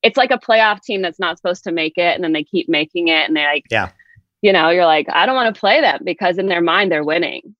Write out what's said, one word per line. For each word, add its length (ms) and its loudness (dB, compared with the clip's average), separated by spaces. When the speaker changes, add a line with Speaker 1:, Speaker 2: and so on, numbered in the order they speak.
Speaker 1:
it's 140 2
like 140 2
a 80 2
playoff 440 2
team 200 -6
that's 160 -6
not 200 -4
supposed 260 -6
to 80 -6
make 260 -4
it, 160 2
and 80 -6
then 100 -2
they 120 -2
keep 240 -4
making 400 -2
it, 180 0
and 100 -2
they're 160 0
like, 180 -4
Speaker 2:
Yeah. 200 -2
Speaker 1:
you 100 4
know, 180 4
you're 160 2
like, 240 2
"I 160 2
don't 80 0
wanna 180 0
play 280 2
them," 240 0
because 340 -2
in 80 -2
their 140 0
mind, 320 0
they're 100 -2
winning. 580 -4